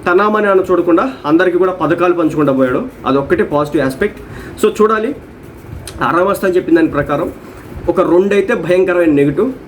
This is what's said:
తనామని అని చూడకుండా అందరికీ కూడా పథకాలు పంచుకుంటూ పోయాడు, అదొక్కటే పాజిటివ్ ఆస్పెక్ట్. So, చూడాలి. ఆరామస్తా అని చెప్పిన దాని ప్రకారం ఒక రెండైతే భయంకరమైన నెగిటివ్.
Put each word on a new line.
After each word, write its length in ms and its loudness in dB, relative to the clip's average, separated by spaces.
తనామని 400 2
అని 140 4
చూడకుండా 520 2
అందరికీ 320 2
కూడా 140 2
పథకాలు 420 0
పంచుకుంటూ 380 0
పోయాడు, 300 0
అదొక్కటే 360 0
పాజిటివ్ 400 -2
ఆస్పెక్ట్. 380 -4
So, 80 4
చూడాలి. 320 0
ఆరామస్తా 460 0
అని 80 2
చెప్పిన 200 2
దాని 120 4
ప్రకారం 440 -2
ఒక 120 0
రెండైతే 540 2
భయంకరమైన 560 2
నెగిటివ్. 420 2